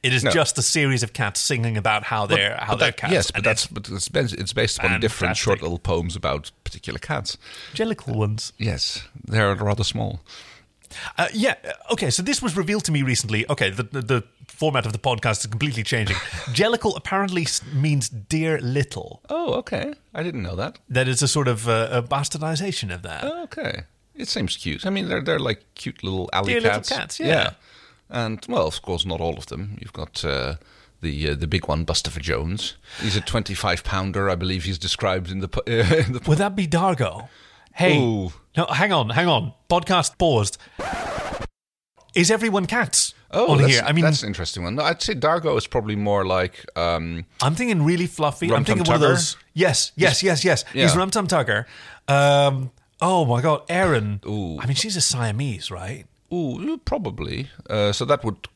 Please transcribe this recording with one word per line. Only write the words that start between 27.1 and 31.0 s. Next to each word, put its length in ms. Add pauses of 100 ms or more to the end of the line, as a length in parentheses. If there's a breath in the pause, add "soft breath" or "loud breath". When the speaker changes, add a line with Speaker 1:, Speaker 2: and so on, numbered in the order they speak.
Speaker 1:
yeah. 60
Speaker 2:
Yeah. 240 (640 soft breath)
And, 320
well, 200
of 160
course, 240
not 160
all 160
of 80
them. 340
You've 140
got, 280
uh, 340 (440 soft breath)